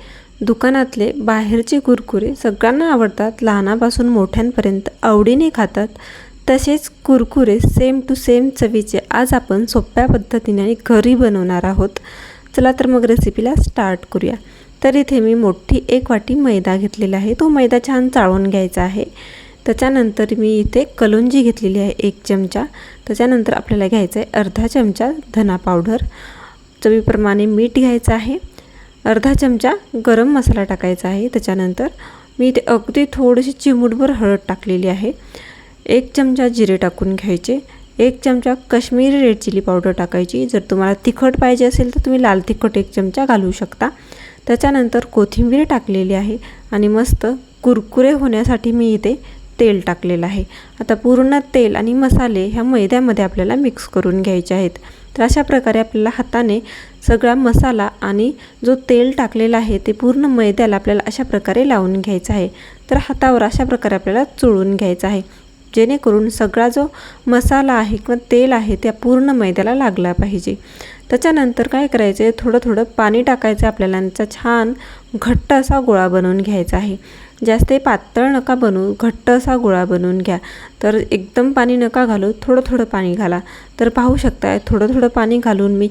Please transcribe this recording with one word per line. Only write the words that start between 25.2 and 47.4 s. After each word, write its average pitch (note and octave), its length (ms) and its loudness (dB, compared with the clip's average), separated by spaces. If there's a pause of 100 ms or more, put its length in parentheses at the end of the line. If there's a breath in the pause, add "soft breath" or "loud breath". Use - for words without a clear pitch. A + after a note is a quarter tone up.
धना G3+ 200 0
पावडर, F3+ 420 -2 (840 loud breath)
चवीप्रमाणे G#3+ 600 2
मीठ A3 300 0
घ्यायचं A#3+ 380 2
आहे, A3+ 240 -4 (680 loud breath)
अर्धा A3 280 2
चमचा B3 400 0 (340)
गरम A#3 200 4
मसाला C4 360 2
टाकायचा F#3 440 -4
आहे. G3 200 -2
त्याच्यानंतर F#3+ 600 -2 (520 loud breath)
मी B3 80 2
इथे B3+ 200 0
अगदी A#3+ 460 0
थोडीशी B3+ 380 2
चिमूटभर B3 580 0
हळद G#3+ 280 0 (100)
टाकलेली F#3 400 -4
आहे, G3 240 -2 (760 loud breath)
एक C4 300 0
चमचा C4 320 2
जिरे A3 300 2
टाकून F#3 380 -2
घ्यायचे, G3 440 -4 (400 loud breath)
एक B3+ 240 2
चमचा B3+ 300 0
काश्मीरी B3+ 680 0
रेड A#3 140 4
चिली G3 240 -4
पावडर F#3 320 0
टाकायची. F3+ 540 -4
जर A#3+ 140 -2
तुम्हाला F#3+ 340 0 (120)
तिखट C4 360 2
पाहिजे B3 240 4
असेल B3 300 0
तर - 40 0
तुम्ही C4 220 0
लाल G3+ 180 2 (100)
तिखट G#3+ 280 -2
एक G3 140 -2
चमचा F#3+ 340 -2
घालू G3+ 260 0
शकता. - 380 -6 (580 loud breath)
त्याच्यानंतर B3 520 0
कोथिंबीर A#3 680 0
टाकलेली G3 440 -2
आहे G3+ 240 -2 (340 loud breath)
आणि G#3 160 0
मस्त A3 380 0 (360)